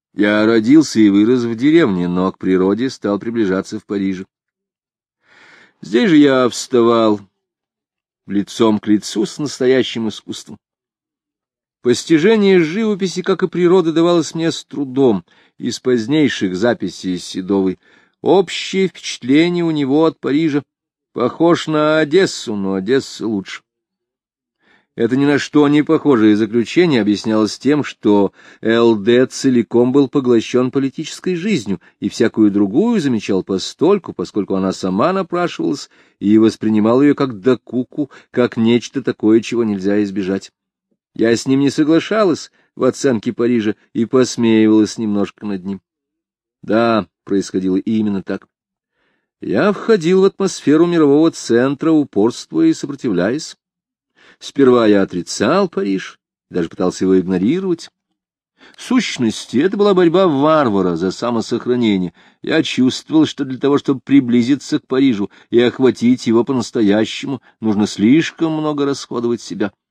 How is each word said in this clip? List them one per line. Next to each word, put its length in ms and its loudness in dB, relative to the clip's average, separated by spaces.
Я 320 2
родился 520 4
и 100 6
вырос 340 2
в 120 -6
деревне, 540 2
но 240 -2
к 60 -16
природе 500 0
стал 300 -4
приближаться 600 -4
в 60 -20
Париже. 420 -6
Здесь 280 2
же 60 6
я 320 6
вставал 720 2
лицом 540 0
к 60 -14
лицу 380 0
с 140 -10
настоящим 680 -2
искусством. 500 -14
Постижение 760 2
живописи, 640 -2
как 200 -2
и 60 0
природы, 440 2
давалось 420 0
мне 180 -2
с 120 -12
трудом. 600 0
Из 220 -8
позднейших 720 0
записей 640 -4
Седовой: 600 -4
«Общее 680 -2
впечатление 760 -2
у 60 -2
него 340 0
от 160 -2
Парижа. 420 -2
Похож 540 0
на 340 0
Одессу, 560 -2
но 180 -4
Одесса 520 -4
лучше». 360 -6
Это 200 0
ни 80 2
на 140 2
что 300 0
не 140 2
похожее 540 2
заключение 640 0
объяснялось 580 -2
тем, 260 0
что 480 0
Л 360 2
Д 300 2
целиком 680 0
был 160 2
поглощен 640 0
политической 640 -6
жизнью 440 -4
и 100 -4
всякую 400 2
другую 500 0
замечал 420 -2
постольку, 720 -2
поскольку 440 -6
она 160 -2
сама 420 -2
напрашивалась, 760 -6
и 180 2
воспринимал 640 2
ее 140 4
как 260 -4
докуку, 720 -4
как 280 -2
нечто 420 0
такое, 400 0
чего 240 -4
нельзя 380 -2
избежать. 500 -6
Я 200 0
с 120 -4
ним 140 0
не 100 2
соглашалась 800 0
в 80 -2
оценке 480 -2
Парижа 440 -2
и 100 -2
посмеивалась 920 2
немножко 480 -4
над 180 -8
ним. 160 -10
Да, 440 0
происходило 520 -2
именно 460 -2
так. 260 -10
Я 320 0
входил 500 2
в 20 6
атмосферу 640 2
мирового 440 4
центра, 600 0
упорствуя 760 0
и 80 2
сопротивляясь. 800 -6
Сперва 480 4
я 160 4
отрицал 640 -2
Париж, 500 -6
даже 200 -4
пытался 340 -4
его 140 4
игнорировать. 720 -2
В 40 -20
сущности, 800 -2
это 180 0
была 160 4
борьба 360 4
варвара 680 2
за 140 -2
самосохранение. 1040 -2
Я 220 -2
чувствовал, 640 0
что 180 -6
для 140 -10
того, 180 0
чтобы 240 -4
приблизиться 800 0
к 80 -20
Парижу 440 0
и 100 4
охватить 640 2
его 180 2
по-настоящему, 960 -2
нужно 260 0
слишком 640 0
много 340 -4
расходовать 560 -6
себя. 300 -6